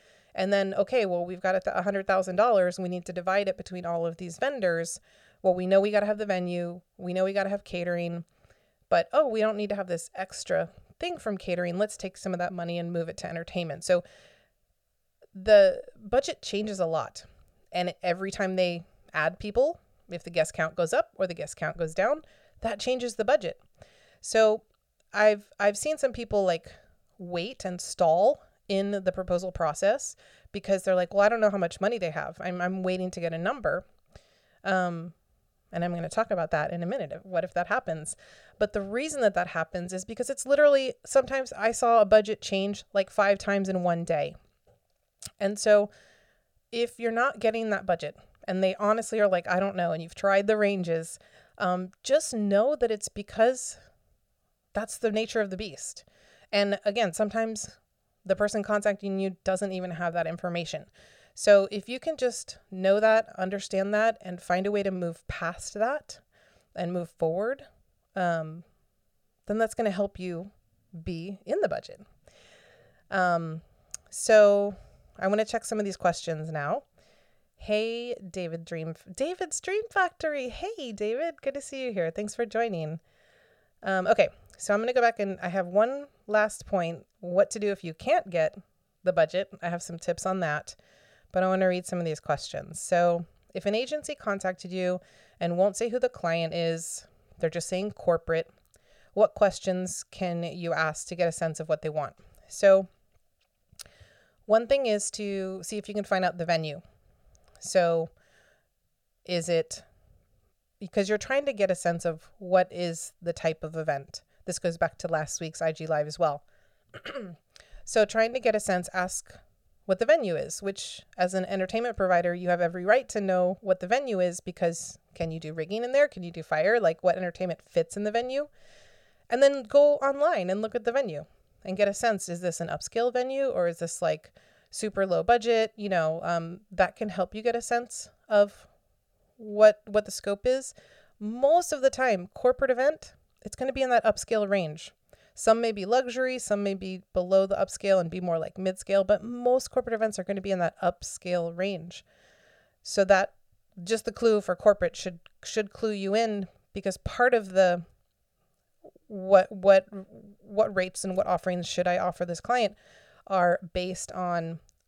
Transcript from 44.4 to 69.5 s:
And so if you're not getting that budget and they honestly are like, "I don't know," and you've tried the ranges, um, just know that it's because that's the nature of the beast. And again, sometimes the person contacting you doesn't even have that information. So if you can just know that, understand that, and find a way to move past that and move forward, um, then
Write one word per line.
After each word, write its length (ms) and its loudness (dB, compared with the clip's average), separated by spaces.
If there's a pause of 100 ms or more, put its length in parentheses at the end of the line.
And 200 -2
so 320 6 (800)
if 260 -4
you're 120 -2
not 300 0
getting 300 0
that 140 -2
budget 320 -2 (300)
and 160 0
they 140 2
honestly 440 0
are 80 6
like, 180 2
"I 140 0
don't 160 -2
know," 160 0
and 100 -4
you've 120 -14
tried 320 2
the 100 4
ranges, 640 0 (400)
um, 320 -2 (120)
just 300 0
know 440 2
that 140 2
it's 180 -6
because 680 0 (960)
that's 240 -8
the 160 0
nature 280 -2
of 100 -2
the 60 -8
beast. 480 -12 (460)
And 340 0
again, 280 0
sometimes 640 -4 (480)
the 100 2
person 260 0
contacting 560 -2
you 260 -4
doesn't 280 -2
even 200 -6
have 220 -4
that 120 0
information. 600 -6 (480)
So 360 6
if 180 -10
you 120 -8
can 160 -4
just 420 -6 (120)
know 280 4
that, 380 4
understand 560 -4
that, 300 2
and 180 -12
find 260 -2
a 60 -2
way 100 0
to 80 0
move 380 -6
past 460 -8
that 460 -4 (540)
and 180 -4
move 180 -4
forward, 560 -4 (500)
um, 480 -4 (840)
then 120 -2